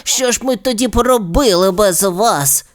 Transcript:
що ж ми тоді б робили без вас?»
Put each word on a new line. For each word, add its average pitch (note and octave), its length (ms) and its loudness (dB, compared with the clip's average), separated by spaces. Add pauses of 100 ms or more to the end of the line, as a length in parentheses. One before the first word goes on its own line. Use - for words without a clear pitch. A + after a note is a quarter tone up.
що B3+ 280 -2
ж - 100 -4
ми B3+ 140 -2
тоді B3 320 -2
б G#3 80 -6
робили A3 760 2
без F#3 320 0
вас?» F#3 720 0